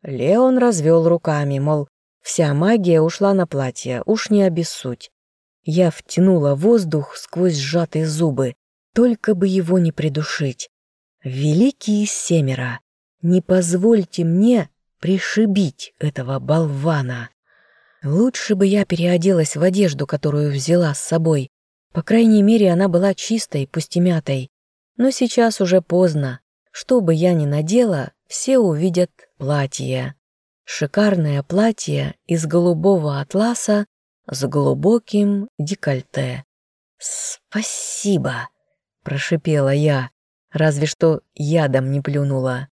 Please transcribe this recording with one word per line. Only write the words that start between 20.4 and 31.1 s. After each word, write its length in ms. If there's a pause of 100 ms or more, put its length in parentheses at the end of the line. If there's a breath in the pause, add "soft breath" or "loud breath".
взяла 420
с 60
собой. 500 (440)
По 100
крайней 400
мере, 280
она 180
была 240
чистой, 540
пусть 280
и 60
мятой. 480 (480)
Но 120
сейчас 520
уже 200
поздно. 600 (300)
Что 280
бы 140
я 200
ни 120
надела, 680 (160)
все 300
увидят 540 (260)
платье. 800 (500)
Шикарное 760